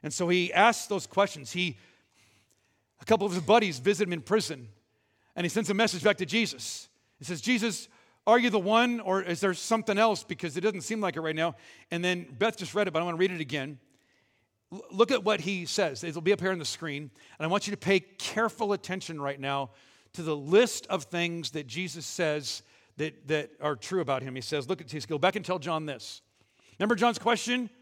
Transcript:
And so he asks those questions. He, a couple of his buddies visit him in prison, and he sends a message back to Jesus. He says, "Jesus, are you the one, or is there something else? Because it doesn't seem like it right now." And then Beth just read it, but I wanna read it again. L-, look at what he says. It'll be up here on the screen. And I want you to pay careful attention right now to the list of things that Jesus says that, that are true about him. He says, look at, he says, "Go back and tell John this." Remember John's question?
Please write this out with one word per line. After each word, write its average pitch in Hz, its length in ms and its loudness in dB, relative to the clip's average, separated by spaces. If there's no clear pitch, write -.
And 147 80 -6
so 175 140 -2
he 175 240 2
asks 220 360 4
those 196 200 -4
questions. 190 460 -2
He, 175 240 -2
a - 60 -18
couple 202 200 4
of 196 60 0
his 180 100 -2
buddies 185 380 4
visit 190 260 2
him 180 60 -4
in 165 100 -4
prison, 156 460 -2
and 175 120 -2
he 170 40 0
sends 196 200 -2
a 208 40 2
message 190 300 2
back 208 140 4
to 185 80 -4
Jesus. 147 640 -4
He 143 40 -16
says, 156 160 -6
"Jesus, 220 480 0
are 226 100 8
you 240 120 4
the 208 100 2
one, 226 400 2
or 190 220 0
is 175 180 -4
there 190 140 2
something 208 440 0
else? 214 280 2
Because 165 320 -8
it 185 40 -4
doesn't 196 200 -2
seem 220 180 -6
like 180 160 -2
it 160 60 -6
right 156 160 -2
now." 165 180 0
And 170 140 -2
then 175 340 -2
Beth 220 200 0
just 185 180 -8
read 202 140 2
it, - 20 -6
but 160 100 0
I 175 40 0
wanna 170 100 -2
read 185 160 4
it 175 80 -6
again. 139 400 -6
L-, 196 180 -12
look 196 180 4
at 214 140 2
what 208 160 2
he 175 260 -2
says. 151 380 0
It'll 165 180 -6
be 185 120 4
up 190 80 0
here 190 100 0
on 190 80 -2
the 143 60 -8
screen. 147 440 -8
And 156 60 -4
I - 20 0
want 196 180 0
you 208 60 -4
to 208 60 -6
pay 185 240 2
careful 214 720 -2
attention 175 480 -6
right 139 180 -6
now 139 320 -4
to 175 100 -10
the 156 140 0
list 170 520 4
of 175 180 -2
things 170 460 -4
that 151 140 -6
Jesus 151 400 -8
says 151 560 -2
that, 151 320 -6
that 151 220 0
are 147 160 0
true 180 240 -2
about 131 200 0
him. 131 140 -8
He 127 60 -8
says, 139 260 -4
look 175 140 -4
at, 123 100 -16
he 151 80 -8
says, 123 60 -10
"Go 156 120 -4
back 185 200 4
and 185 80 -6
tell 180 140 -2
John 156 260 -4
this." - 360 -12
Remember 214 180 4
John's 233 240 4
question? 226 500 2